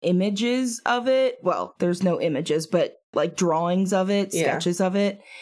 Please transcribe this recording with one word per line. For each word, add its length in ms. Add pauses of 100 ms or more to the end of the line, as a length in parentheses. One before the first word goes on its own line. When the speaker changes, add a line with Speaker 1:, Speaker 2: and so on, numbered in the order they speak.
Speaker 1:
images 840
of 240
it, 340
well, 360
there's 240
no 180
images, 460
but, 280 (200)
like, 220
drawings 560
of 180
it, 240
Speaker 2:
Yeah. 80
Speaker 1:
sketches 380
of 140
it, 260 (220)